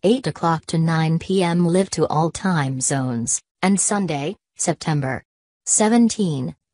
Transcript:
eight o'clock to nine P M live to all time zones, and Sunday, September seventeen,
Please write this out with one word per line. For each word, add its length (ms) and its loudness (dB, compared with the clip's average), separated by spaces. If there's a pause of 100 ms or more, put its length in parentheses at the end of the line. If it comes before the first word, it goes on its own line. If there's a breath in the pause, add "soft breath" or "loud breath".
eight 220 2
o'clock 400 -2
to 120 -2
nine 400 2
P 240 0
M 240 2
live 240 2
to 160 0
all 240 0
time 500 -2
zones, 600 -2 (180)
and 180 2
Sunday, 560 -2 (220)
September 640 -2 (440)
seventeen, 880 2 (200)